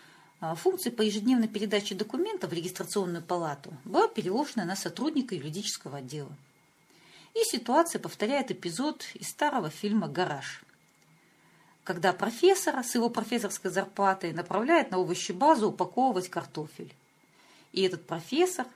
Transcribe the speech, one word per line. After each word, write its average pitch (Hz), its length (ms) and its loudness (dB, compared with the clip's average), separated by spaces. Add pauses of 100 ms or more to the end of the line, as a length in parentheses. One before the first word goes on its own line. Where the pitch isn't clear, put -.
(400)
а, 165 140 -4
функция 349 380 0
по 233 100 0
ежедневной 220 460 4
передаче 208 480 -2
документов 339 560 -4
в - 20 -4
регистрационную 170 680 -4
палату 165 500 -4 (120)
была 415 220 4
переложена 214 580 -2
на 185 100 -4
сотрудника 247 600 -4
юридического 151 640 -8
отдела. 139 340 -10 (1000)
И 453 100 4
ситуация 311 560 2
повторяет 254 520 -2
эпизод 233 520 -4 (120)
из - 140 -10
старого 262 400 0
фильма 202 380 0
"Гараж", 147 560 -4 (1200)
когда 175 300 2
профессора 285 680 2
с - 100 -6
его 233 160 4
профессорской 220 640 -2
зарплатой 190 600 2
направляют 214 600 2
на 185 60 0
овощебазу 190 720 4
упаковывать 185 600 0
картофель. - 640 -8 (800)
И 190 100 0
этот 185 240 0
профессор 262 720 0